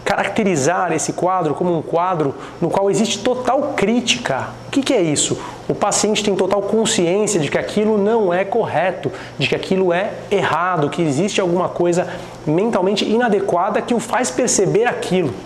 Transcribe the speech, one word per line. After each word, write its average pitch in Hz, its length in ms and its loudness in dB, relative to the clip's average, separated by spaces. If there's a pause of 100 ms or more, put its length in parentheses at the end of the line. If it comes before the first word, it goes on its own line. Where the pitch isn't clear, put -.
caracterizar 185 880 0
esse - 220 -2
quadro 175 400 0
como 175 240 0
um 147 40 -2
quadro 165 520 0 (260)
no 160 120 0
qual 202 180 2
existe 202 300 0
total 254 580 0
crítica. 196 720 0 (200)
O - 40 -12
que 277 100 2
que 277 120 0
é 226 80 4
isso? 143 380 0 (300)
O 147 60 0
paciente 208 480 0
tem 208 120 2
total 196 280 0
consciência 202 760 2
de 143 100 0
que 175 80 -2
aquilo 208 420 0
não 208 340 2
é 185 100 2
correto, 170 680 -2 (260)
de 143 100 -2
que - 80 2
aquilo 185 380 2
é 196 180 0 (180)
errado, 165 600 0
que 175 140 -2
existe 160 360 0
alguma 175 300 0
coisa 175 380 0 (380)
mentalmente 202 600 2
inadequada 208 760 2
que 226 120 -2
o 233 60 2
faz 240 320 -2
perceber 202 540 2
aquilo. 180 460 0 (140)